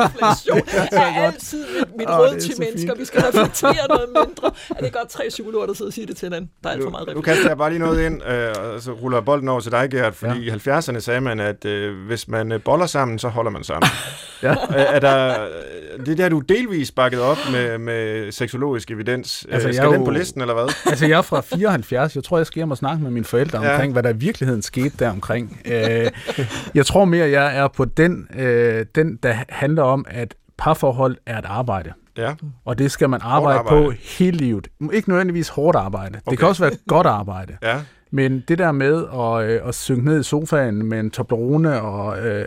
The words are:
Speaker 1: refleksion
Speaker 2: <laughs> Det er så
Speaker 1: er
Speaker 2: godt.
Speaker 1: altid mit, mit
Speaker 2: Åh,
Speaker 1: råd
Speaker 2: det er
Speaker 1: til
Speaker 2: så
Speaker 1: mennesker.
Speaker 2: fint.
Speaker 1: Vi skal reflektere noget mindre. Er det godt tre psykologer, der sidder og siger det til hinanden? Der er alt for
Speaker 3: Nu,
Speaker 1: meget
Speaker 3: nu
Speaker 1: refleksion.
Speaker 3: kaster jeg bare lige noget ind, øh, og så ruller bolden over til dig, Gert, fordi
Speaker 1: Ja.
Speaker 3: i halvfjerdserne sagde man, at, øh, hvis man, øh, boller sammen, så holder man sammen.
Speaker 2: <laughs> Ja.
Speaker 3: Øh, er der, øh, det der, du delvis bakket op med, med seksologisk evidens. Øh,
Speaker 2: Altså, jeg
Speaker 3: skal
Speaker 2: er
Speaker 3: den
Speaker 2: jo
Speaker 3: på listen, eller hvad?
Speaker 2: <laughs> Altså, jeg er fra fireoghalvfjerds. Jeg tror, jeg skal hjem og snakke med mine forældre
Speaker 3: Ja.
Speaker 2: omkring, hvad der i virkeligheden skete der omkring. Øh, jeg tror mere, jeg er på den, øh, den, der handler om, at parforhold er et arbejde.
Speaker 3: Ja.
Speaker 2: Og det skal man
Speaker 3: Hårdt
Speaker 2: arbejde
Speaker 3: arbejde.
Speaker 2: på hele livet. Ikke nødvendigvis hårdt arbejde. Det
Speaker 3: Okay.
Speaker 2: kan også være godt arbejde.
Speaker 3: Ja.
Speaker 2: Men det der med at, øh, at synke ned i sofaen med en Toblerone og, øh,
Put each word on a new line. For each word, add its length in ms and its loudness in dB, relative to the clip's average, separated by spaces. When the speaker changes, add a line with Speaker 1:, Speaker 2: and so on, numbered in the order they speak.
Speaker 1:
refleksion 680 2
Speaker 2:
<laughs> 0 -
Det 120 -4
er 120 2
så 80 0
Speaker 1:
er 240 2
Speaker 2:
godt. 120 2
Speaker 1:
altid 300 -10
mit, 200 -4
mit 100 -4
Speaker 2:
Åh, 100 4
Speaker 1:
råd 100 8
Speaker 2:
det 80 0
er 40 -6
Speaker 1:
til 140 -4
Speaker 2:
så 80 -6
Speaker 1:
mennesker. 280 -4
Speaker 2:
fint. 100 -6
Speaker 1:
Vi 40 -8
skal 180 0
reflektere 680 2
noget 200 2
mindre. 420 0
Er 140 -8
det 80 -4
godt 160 -6
tre 200 -8
psykologer, 380 -6
der 80 -4
sidder 140 -8
og 40 -8
siger 140 -10
det 100 -10
til 100 -8
hinanden? 240 -8
Der 60 -8
er 40 -4
alt 100 -6
for 60 -4
Speaker 3:
Nu, 20 -6
Speaker 1:
meget 160 -10
Speaker 3:
nu 40 -8
Speaker 1:
refleksion. 240 0
Speaker 3:
kaster 160 4
jeg 80 0
bare 120 0
lige 100 -2
noget 260 2
ind, 200 -4
øh, 220 -2
og 60 -10
så 120 -10
ruller 280 -2
bolden 280 0
over 120 0
til 120 -6
dig, 180 2
Gert, 240 0
fordi 240 -4
Speaker 1:
Ja. 80 -8
Speaker 3:
i 20 -4
halvfjerdserne 520 -2
sagde 200 0
man, 200 -2
at, 240 -4
øh, 420 -4
hvis 220 -6
man, 240 -2
øh, 100 -2
boller 240 2
sammen, 320 -2
så 100 -4
holder 220 -2
man 140 -8
sammen. 300 0
Speaker 2:
<laughs> 40 -8
Ja. 100 2
Speaker 3:
Øh, 40 2
er 320 4
der, 420 4
øh, 80 -12
det 120 0
der, 100 2
du 120 2
delvis 500 0
bakket 300 2
op 160 2
med, 260 0
med 540 -4
seksologisk 580 -4
evidens. 580 -4
Øh, 60 -4
Speaker 2:
Altså, 140 2
jeg 60 0
Speaker 3:
skal 140 4
Speaker 2:
er 20 6
Speaker 3:
den 100 6
Speaker 2:
jo 40 0
Speaker 3:
på 60 2
listen, 300 -2
eller 140 -2
hvad? 260 0
Speaker 2:
<laughs> 100 2
Altså, 160 2
jeg 120 6
er 40 6
fra 180 -2
fireoghalvfjerds. 760 0
Jeg 80 -4
tror, 120 0
jeg 100 2
skal 140 -12
hjem 100 -2
og 60 -2
snakke 260 -2
med 80 -2
mine 140 -2
forældre 380 0
Speaker 3:
Ja. 100 2
Speaker 2:
omkring, 200 2
hvad 100 2
der 80 2
i 60 0
virkeligheden 460 -2
skete 360 -2
der 120 0
omkring. 540 -6
Øh, 460 0
jeg 120 6
tror 180 6
mere, 260 4
jeg 260 2
er 120 2
på 160 -2
den, 440 2
øh, 560 2
den, 220 2
der 180 0
handler 340 0
om, 260 2
at 260 -8
parforhold 580 2
er 120 -8
et 100 -8
arbejde. 440 -4
Speaker 3:
Ja. 160 -2
Speaker 2:
Og 140 -4
det 140 2
skal 180 2
man 100 0
Speaker 3:
Hårdt 140 -2
Speaker 2:
arbejde 240 4
Speaker 3:
arbejde. 260 6
Speaker 2:
på 160 2
hele 360 0
livet. 320 -2
Ikke 160 0
nødvendigvis 400 2
hårdt 280 2
arbejde. 380 -4
Det 120 -14
Speaker 3:
Okay. 100 0
Speaker 2:
kan 120 6
også 160 2
være 120 2
godt 180 4
arbejde. 560 -2
Speaker 3:
Ja. 180 0
Speaker 2:
Men 340 0
det 100 2
der 140 2
med 320 2
at, 360 0
øh, 180 0
at 60 -4
synke 300 -2
ned 160 4
i 20 0
sofaen 640 0
med 140 -2
en 100 -2
Toblerone 720 0
og, 440 -6
øh, 200 -2